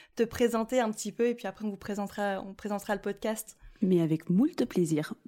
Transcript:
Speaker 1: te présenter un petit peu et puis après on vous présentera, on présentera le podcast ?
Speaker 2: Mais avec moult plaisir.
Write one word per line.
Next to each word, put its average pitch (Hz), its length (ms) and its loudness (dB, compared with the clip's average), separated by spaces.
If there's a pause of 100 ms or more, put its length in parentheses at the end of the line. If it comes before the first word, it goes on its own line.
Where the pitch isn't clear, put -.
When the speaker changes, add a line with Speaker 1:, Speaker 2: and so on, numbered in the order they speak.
(160)
Speaker 1:
te 233 80 2
présenter 226 560 2
un 226 100 2
petit 214 220 -6
peu 233 160 0
et 240 80 2
puis 233 100 -12
après 202 200 -8
on 214 40 -2
vous 196 80 -8
présentera, 202 720 -4
on 190 60 -12
présentera 202 420 -4
le 202 60 -6
podcast ? 214 560 -4 (240)
Speaker 2:
Mais 185 200 6
avec 160 280 0
moult 247 360 4
plaisir. 160 480 0 (140)